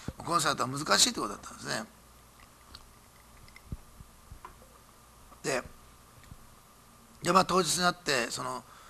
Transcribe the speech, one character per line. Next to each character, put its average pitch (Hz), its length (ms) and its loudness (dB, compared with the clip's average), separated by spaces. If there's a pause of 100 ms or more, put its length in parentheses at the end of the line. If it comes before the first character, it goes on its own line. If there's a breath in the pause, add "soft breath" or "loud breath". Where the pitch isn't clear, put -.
(180 loud breath)
も - 60 -12
う - 0 -
コ 160 120 0
ン 160 60 4
サ 147 100 2
ー 135 40 2
ト 139 80 0
は 123 60 -2
難 156 300 2
し - 80 8
い - 20 0
っ 233 40 -6
て - 60 -6
こ 113 80 -2
と 101 60 -6
だ 98 40 -12
っ - 40 -16
た - 100 -14
ん - 60 -18
で - 60 -18
す 127 40 -8
ね。 127 160 -4 (3500)
で、 131 200 0 (1600)
で、 165 80 2
ま 185 100 8
あ、 175 40 4
当 180 160 4
日 151 160 0
に 180 40 -2
な 180 100 4
っ - 100 -10
て、 123 280 0
そ 135 140 -6
の、 127 200 -8 (260 loud breath)